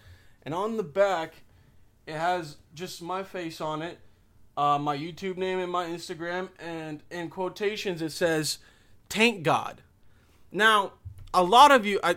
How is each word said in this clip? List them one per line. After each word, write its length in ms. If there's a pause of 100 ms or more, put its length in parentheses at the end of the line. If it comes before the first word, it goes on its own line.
(420)
And 120
on 240
the 60
back, 600 (640)
it 100
has 420 (160)
just 280
my 220
face 380
on 200
it, 180 (580)
uh, 200
my 200
YouTube 400
name 220
and 120
my 140
Instagram, 640 (100)
and 500
in 200
quotations 720
it 100
says, 460 (500)
"Tank 360
God." 400 (680)
Now, 420 (400)
a 80
lot 300
of 140
you, 180
I, 140